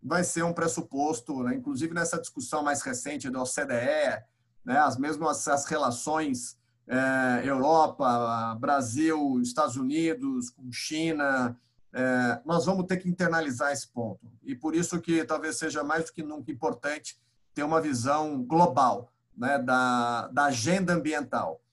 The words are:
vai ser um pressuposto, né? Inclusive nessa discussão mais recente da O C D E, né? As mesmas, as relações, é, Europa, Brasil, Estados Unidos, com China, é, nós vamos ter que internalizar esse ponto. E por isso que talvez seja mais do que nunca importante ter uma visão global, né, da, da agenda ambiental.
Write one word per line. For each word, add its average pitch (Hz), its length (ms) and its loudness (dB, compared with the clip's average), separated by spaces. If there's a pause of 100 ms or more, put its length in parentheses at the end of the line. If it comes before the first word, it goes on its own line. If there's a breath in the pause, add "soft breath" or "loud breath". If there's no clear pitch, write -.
vai 170 200 0
ser 170 200 -2
um 170 100 0
pressuposto, 156 880 -4
né? 123 120 0
Inclusive 143 380 -4
nessa 170 260 -2
discussão - 440 -6
mais 143 180 0
recente 135 480 -6
da 131 120 -4
O 127 40 -2
C 147 180 -4
D 135 100 -4
E, 131 500 0 (420)
né? 127 140 2
As 131 180 4
mesmas, 147 500 -2
as 143 180 2
relações, 147 920 -2 (300)
é, 131 580 2
Europa, 127 1120 2
Brasil, 139 840 2
Estados 127 360 0
Unidos, 135 720 0
com 127 220 -16
China, 143 880 0 (360 soft breath)
é, 127 520 2
nós 170 200 2
vamos 185 220 2
ter 185 100 0
que 185 100 -4
internalizar 160 640 0
esse - 160 -6
ponto. - 420 -8 (140)
E 135 120 -6
por 156 200 -4
isso 170 240 0
que 165 240 0
talvez 156 340 -4
seja 151 260 -4
mais 156 220 0
do - 80 -16
que 165 100 -10
nunca 151 280 -10
importante 147 680 -6 (360)
ter 147 100 -4
uma 160 160 2
visão 147 640 0
global, 131 680 4 (260)
né, 135 220 0
da, 123 680 2
da 143 160 2
agenda 170 480 2
ambiental. 135 680 -2 (100)